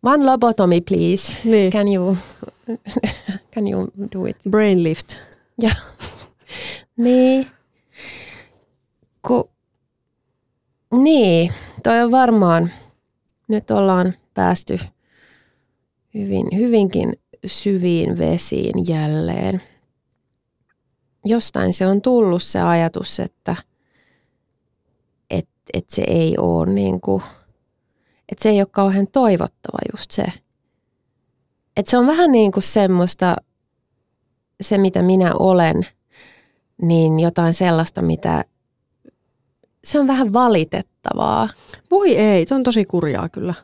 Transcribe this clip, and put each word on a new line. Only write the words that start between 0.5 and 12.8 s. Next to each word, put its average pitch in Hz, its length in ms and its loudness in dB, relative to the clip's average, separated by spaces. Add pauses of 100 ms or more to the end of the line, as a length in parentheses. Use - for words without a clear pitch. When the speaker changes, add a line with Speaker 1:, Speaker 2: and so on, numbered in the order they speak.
Speaker 1:
please. 175 520 -2 (120)
Speaker 2:
Niin. 208 280 2
Speaker 1:
Can 202 220 0
you, 185 220 0 (720)
<laughs> - 680 -8
can 208 140 -4
you 190 200 -4 (260)
do 185 120 -6
it? - 100 -8 (140)
Speaker 2:
Brain 202 320 2
lift. 160 260 -4 (540)
Speaker 1:
Ja. 226 80 2 (1300)
Niin. 254 500 4 (1800)
Ku-, - 240 -2 (1400)
niin, 226 600 4 (320)
toi 233 180 2
on 240 80 0
varmaan. 202 600 2 (760)